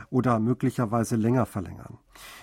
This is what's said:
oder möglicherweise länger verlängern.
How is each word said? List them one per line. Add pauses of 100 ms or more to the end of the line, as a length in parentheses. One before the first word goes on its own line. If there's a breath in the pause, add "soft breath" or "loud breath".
oder
möglicherweise
länger
verlängern. (440 loud breath)